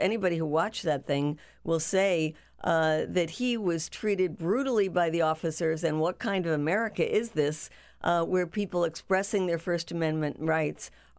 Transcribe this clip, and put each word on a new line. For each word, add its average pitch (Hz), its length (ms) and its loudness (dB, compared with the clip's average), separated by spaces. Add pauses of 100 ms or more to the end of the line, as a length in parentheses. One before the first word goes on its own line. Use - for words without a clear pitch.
anybody 190 380 0
who 160 80 -2
watched 160 360 0
that 147 240 -2
thing 147 320 0 (240)
will 165 180 0
say, 170 540 2 (300)
uh, 160 420 2
that 170 240 0
he 247 260 -2
was 175 320 -2
treated 185 500 -2
brutally 214 500 2
by 170 220 2
the 165 120 0
officers. 160 640 0
And 156 160 0
what 170 180 0
kind 196 280 -2
of 165 60 0
America 180 520 0 (120)
is 226 140 0
this, 151 400 -2 (300)
uh, 170 240 2
where 180 220 0
people 180 380 -2
expressing 190 640 0
their 170 120 0
First 170 340 -2
Amendment 156 480 0
rights 160 500 -2 (280)